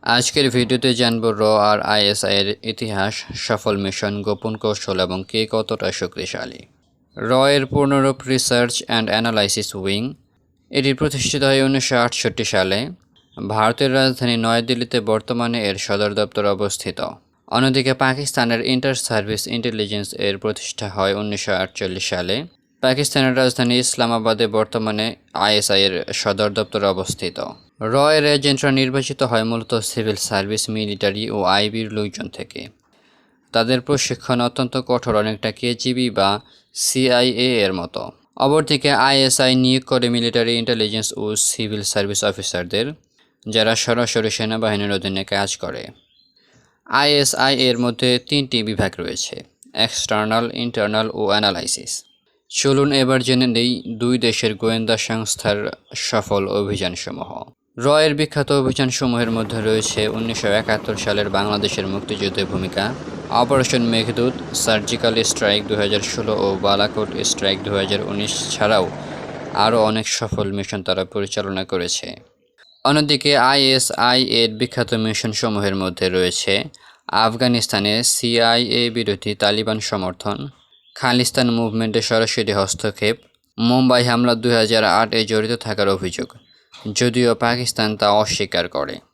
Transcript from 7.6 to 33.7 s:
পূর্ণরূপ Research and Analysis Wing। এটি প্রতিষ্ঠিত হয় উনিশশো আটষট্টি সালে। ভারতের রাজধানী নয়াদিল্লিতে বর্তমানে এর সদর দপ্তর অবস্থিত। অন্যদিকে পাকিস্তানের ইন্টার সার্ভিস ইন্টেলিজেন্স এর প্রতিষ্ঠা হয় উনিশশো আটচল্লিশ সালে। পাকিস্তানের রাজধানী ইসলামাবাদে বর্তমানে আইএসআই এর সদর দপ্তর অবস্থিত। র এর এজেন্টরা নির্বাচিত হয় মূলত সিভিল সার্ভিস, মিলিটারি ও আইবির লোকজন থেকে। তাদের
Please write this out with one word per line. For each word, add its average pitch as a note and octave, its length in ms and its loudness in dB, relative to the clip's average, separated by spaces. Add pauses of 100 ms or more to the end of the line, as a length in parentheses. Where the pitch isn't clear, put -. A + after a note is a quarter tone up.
পূর্ণরূপ C#3 460 4 (160)
Research A#2+ 440 2 (180)
and A2 120 0 (120)
Analysis G#2+ 500 0 (140)
Wing। G2+ 220 -2 (680)
এটি C#3 280 2
প্রতিষ্ঠিত C#3+ 500 0
হয় C3+ 180 4
উনিশশো C3+ 280 0 (100)
আটষট্টি A2+ 480 -2
সালে। F#2+ 260 2 (580)
ভারতের A2 600 2
রাজধানী B2+ 360 2 (100)
নয়াদিল্লিতে A#2+ 520 0 (140)
বর্তমানে A#2 460 -2 (120)
এর F#2+ 160 -2
সদর G#2 340 0
দপ্তর G#2 240 0 (120)
অবস্থিত। - 440 -4 (560)
অন্যদিকে C3 380 2 (120)
পাকিস্তানের C3 560 0 (120)
ইন্টার C3 220 0 (120)
সার্ভিস G#2+ 360 -2 (120)
ইন্টেলিজেন্স G#2+ 540 -4 (180)
এর G2 160 -2
প্রতিষ্ঠা - 520 -6
হয় G2 260 2
উনিশশো G#2 320 -4 (100)
আটচল্লিশ F#2 480 -6
সালে। F2+ 240 -2 (480)
পাকিস্তানের C3 580 2
রাজধানী B2 420 2
ইসলামাবাদে A#2 600 0 (120)
বর্তমানে G#2+ 480 -2 (400)
আইএসআই G#2 420 2
এর F#2+ 80 0 (260)
সদর G#2 360 0
দপ্তর G#2+ 240 -2 (120)
অবস্থিত। F#2 440 -6 (560)
র - 20 2 (220)
এর D3 80 2 (100)
এজেন্টরা C#3 440 2
নির্বাচিত C3 420 -2 (100)
হয় A2 180 2
মূলত A#2 220 -4 (180)
সিভিল G#2+ 280 -2 (120)
সার্ভিস, G#2 340 -2 (100)
মিলিটারি G#2 500 -2 (120)
ও - 20 -2 (180)
আইবির G#2+ 320 0 (100)
লোকজন G#2 300 -6 (100)
থেকে। - 240 -12 (920)
তাদের A#2 340 2